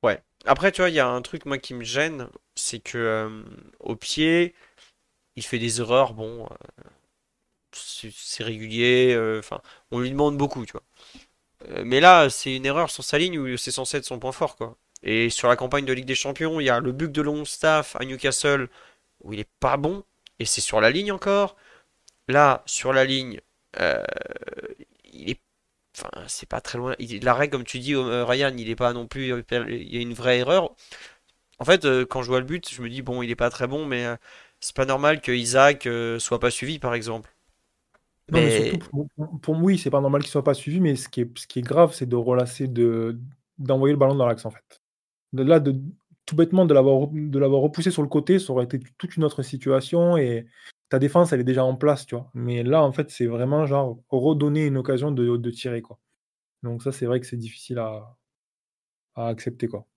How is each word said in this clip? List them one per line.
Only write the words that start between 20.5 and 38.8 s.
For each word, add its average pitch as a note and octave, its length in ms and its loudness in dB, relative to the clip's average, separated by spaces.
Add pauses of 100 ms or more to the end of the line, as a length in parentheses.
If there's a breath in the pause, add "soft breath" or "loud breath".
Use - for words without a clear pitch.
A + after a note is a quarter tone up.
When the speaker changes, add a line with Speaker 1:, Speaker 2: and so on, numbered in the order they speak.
Speaker 1:
sur A2 200 2
la A2 100 8
ligne G3+ 200 -2
encore. G3 440 0 (720 soft breath)
Là, C3+ 380 4
sur - 280 -2
la C3 120 6
ligne, C3 340 -4 (400)
euh, C2 240 0 (1120)
il D#2 180 -10
est, - 80 -8 (560)
enfin, - 140 -14 (180)
c'est - 220 -12
pas - 120 -8
très - 160 -10
loin. B2+ 220 -6
Il, A2+ 240 -10
l'arrêt, B2+ 260 2
comme C3+ 140 -6
tu B2+ 160 -10
dis, C3+ 140 -4
euh, B2 320 0
Ryan, C3+ 320 0
il A2+ 120 -10
est A2+ 60 -4
pas B2 160 0
non A#2+ 160 -8
plus B2+ 300 -6
hyper, A#2 320 -4
il A2+ 240 -10
y A#2 40 -6
a A#2+ 40 -4
une A#2+ 120 -6
vraie B2 260 2
erreur. D#3+ 360 2 (840 loud breath)
En B2 60 -8
fait, E3 200 4
euh, B2+ 200 4
quand B2+ 180 -8
je A#2+ 40 -10
vois B2+ 120 2
le B2+ 60 -6
but, E3+ 240 -8
je - 120 -14
me A#2 80 -8
dis, B2+ 120 -12
bon, B2 200 -6
il A#2+ 100 -6
est A#2 40 -4
pas A#2+ 140 0
très B2 180 -6
bon, D3 180 -6
mais, B2 200 -4
euh, A#2+ 100 -6 (440 loud breath)
c'est - 160 -10
pas C3 100 0
normal C#3+ 360 2
que B2+ 100 -4
Isaac, B2+ 540 4
euh, A#2 340 -4
soit A#2 200 -2
pas A#2+ 120 2
suivi, C#3+ 280 -8
par A#2+ 160 -4
exemple. A2+ 380 -8 (960)
Speaker 2:
Non, - 100 4
mais D#3+ 60 8
Speaker 1:
Mais A2+ 260 4
Speaker 2:
surtout, - 180 -4